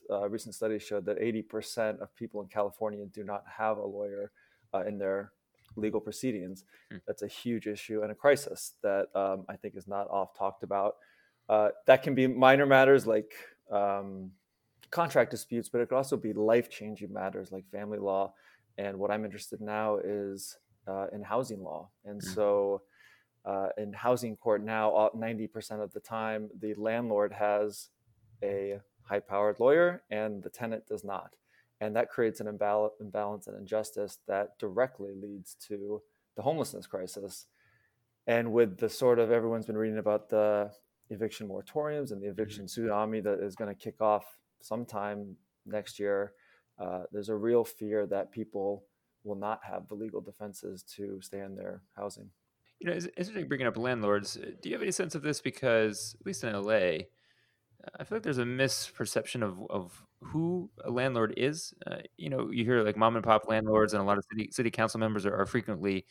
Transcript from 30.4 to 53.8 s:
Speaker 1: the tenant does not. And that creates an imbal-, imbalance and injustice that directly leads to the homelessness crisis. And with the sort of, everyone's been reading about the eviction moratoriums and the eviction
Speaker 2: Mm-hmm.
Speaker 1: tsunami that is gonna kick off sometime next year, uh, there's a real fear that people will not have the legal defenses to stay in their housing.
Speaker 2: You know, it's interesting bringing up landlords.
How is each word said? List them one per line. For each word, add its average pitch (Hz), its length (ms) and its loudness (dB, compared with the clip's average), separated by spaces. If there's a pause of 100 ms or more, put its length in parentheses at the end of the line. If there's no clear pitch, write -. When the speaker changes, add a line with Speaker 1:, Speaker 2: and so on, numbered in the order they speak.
Speaker 1:
the 92 80 -10
tenant 113 380 -8
does 104 160 -6
not. 95 320 -8 (460)
And 107 160 -4
that 123 120 0
creates 113 300 0
an 107 80 -6
imbal-, 107 440 2 (100)
imbalance 104 460 -6
and 101 100 -12
injustice 104 720 -4
that 104 300 -2
directly 101 560 -2
leads 98 420 -14
to 104 460 -8 (360)
the 107 40 -8
homelessness 127 460 -2
crisis. 95 600 -10 (800)
And 117 260 4
with 110 240 6
the 113 100 0
sort 120 320 4
of, 113 100 4
everyone's 113 360 2
been 110 120 -4
reading 110 200 0
about 104 320 0
the 104 420 4 (380)
eviction 107 400 -6
moratoriums 147 640 -4
and 98 80 -8
the 101 80 -4
eviction 101 340 -4
Speaker 2:
Mm-hmm. 113 240 -4
Speaker 1:
tsunami 107 360 0
that 98 180 0
is 98 160 -6
gonna 101 180 -6
kick - 240 -12
off 107 380 2 (240)
sometime 104 760 -6 (300)
next 104 340 -8
year, 101 320 0 (480)
uh, 92 320 -6
there's 101 160 -6
a 110 80 0
real 117 300 4
fear 107 400 -2
that 98 260 -4
people 101 540 -4 (400)
will 104 100 -6
not 104 300 -6
have 95 240 -10
the 107 60 -10
legal 104 260 -8
defenses 98 600 -12
to 98 360 -10
stay 98 220 -12
in 98 160 -12
their 98 240 -10 (160)
housing. 101 320 -10 (500)
Speaker 2:
You - 80 -6
know, 170 80 -2
it's 175 120 -6 (100)
interesting 180 320 -6
bringing 135 180 0
up 110 100 -2
landlords. 107 600 0